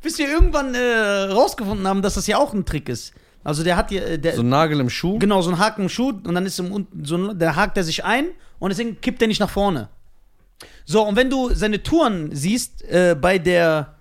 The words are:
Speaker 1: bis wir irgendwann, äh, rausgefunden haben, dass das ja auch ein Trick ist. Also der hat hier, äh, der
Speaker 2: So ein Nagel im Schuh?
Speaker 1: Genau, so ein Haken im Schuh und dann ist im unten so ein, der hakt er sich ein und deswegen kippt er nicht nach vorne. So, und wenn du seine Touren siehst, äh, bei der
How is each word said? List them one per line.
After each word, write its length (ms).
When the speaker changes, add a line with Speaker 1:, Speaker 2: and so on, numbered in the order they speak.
Speaker 1:
bis 160
wir 100
irgendwann, 460
äh, 580
rausgefunden 560
haben, 140
dass 120
das 120
ja 120
auch 160
ein 100
Trick 240
ist. 240
Also 220
der 120
hat 140
hier, 160
äh, 120
der 180
Speaker 2:
So 60
ein 60
Nagel 320
im 100
Schuh? 280
Speaker 1:
Genau, 240
so 80
ein 80
Haken 240
im 80
Schuh 200
und 240
dann 120
ist 140
im 120
unten 320
so 120
ein, 220
der 180
hakt 200
er 80
sich 200
ein 220
und 120
deswegen 300
kippt 200
er 80
nicht 120
nach 100
vorne. 380
So, 200
und 100
wenn 140
du 240
seine 280
Touren 520
siehst, 500
äh, 340
bei 200
der 640